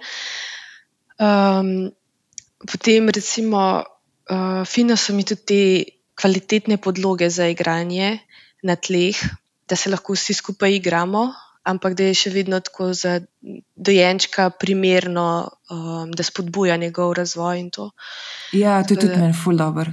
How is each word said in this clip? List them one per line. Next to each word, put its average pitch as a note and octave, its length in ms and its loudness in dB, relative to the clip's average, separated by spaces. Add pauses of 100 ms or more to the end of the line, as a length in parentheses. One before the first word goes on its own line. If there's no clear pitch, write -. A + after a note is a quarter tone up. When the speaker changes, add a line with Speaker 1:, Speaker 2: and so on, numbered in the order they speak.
(1200)
Speaker 1:
Um, F#3+ 720 2 (720)
potem, A3 480 2
recimo, G3+ 760 0 (440)
uh, F#3 360 -2
fino A#3+ 320 2
so - 160 0
mi G3+ 120 0
tudi G3 200 -6
te G3+ 180 2 (500)
kvalitetne G3+ 680 0
podloge F#3 500 0
za F3 180 0
igranje E3+ 760 -2 (400)
na F3+ 160 0
tleh, F3+ 420 0 (520)
da F#3 60 0
se F#3 140 -2
lahko G3 240 -4
vsi G3 200 -2
skupaj G3 400 -2
igramo, F#3+ 600 0 (280)
ampak F#3 320 -2
da F#3 100 -2
je F#3+ 120 2
še G3+ 140 0
vedno F#3+ 300 -2
tako F#3 320 -6
za F3+ 260 -2 (540)
dojenčka F#3 800 2
primerno, F#3 760 2 (400)
um, E3 460 -8
da E3 100 -6
spodbuja F3 560 -2
njegov E3+ 360 -2
razvoj F3 440 -4
in F3 120 -8
to. G#3 200 -12 (600)
Speaker 2:
Ja, G3+ 280 4
to G3 160 4
je - 20 2
Speaker 1:
Tako F#3 60 0
Speaker 2:
tudi G3+ 80 4
Speaker 1:
da F3+ 100 2
Speaker 2:
meni E3 160 4
ful F3 200 2
dobro. D#3 380 0